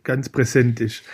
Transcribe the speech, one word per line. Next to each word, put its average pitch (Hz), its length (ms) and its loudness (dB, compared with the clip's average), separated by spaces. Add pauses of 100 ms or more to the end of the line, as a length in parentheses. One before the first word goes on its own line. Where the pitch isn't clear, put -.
ganz 131 260 -4
präsent 123 500 2
ist. 110 240 -6 (100)